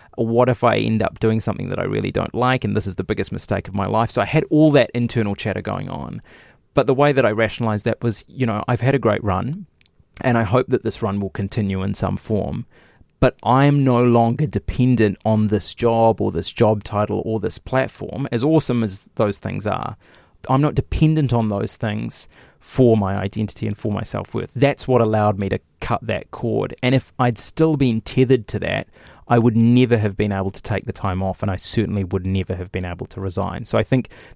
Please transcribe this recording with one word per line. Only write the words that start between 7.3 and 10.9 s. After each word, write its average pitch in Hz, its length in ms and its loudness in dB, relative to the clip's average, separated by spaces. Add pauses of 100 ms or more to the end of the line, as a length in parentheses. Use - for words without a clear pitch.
rationalized 110 540 -2
that 113 180 -2
was, 117 240 -2
you - 180 -4
know, 107 220 -2
I've 120 140 0
had 135 160 2
a - 20 2
great - 240 0
run, 107 440 -4 (560)
and 123 140 2
I 117 60 2
hope 123 280 2
that 120 120 0
this - 200 -4